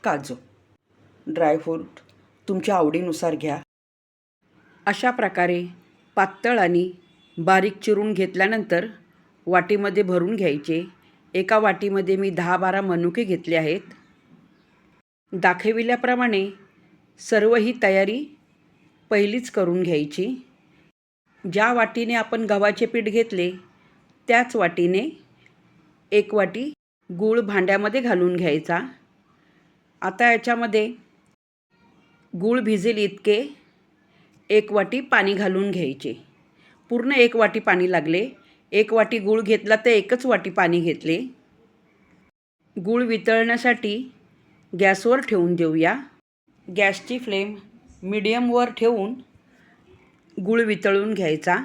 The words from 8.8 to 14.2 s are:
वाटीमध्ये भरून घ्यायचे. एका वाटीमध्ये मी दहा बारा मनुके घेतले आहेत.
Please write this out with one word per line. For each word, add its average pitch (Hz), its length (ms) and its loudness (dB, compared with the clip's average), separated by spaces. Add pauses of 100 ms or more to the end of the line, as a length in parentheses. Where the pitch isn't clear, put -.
वाटीमध्ये 196 560 2
भरून 180 320 0
घ्यायचे. 160 460 -2 (520)
एका 185 240 0
वाटीमध्ये 196 580 0
मी 196 140 -2
दहा 175 280 -2
बारा 185 240 0
मनुके 175 420 -2
घेतले 175 320 -2
आहेत. 160 260 0 (1500)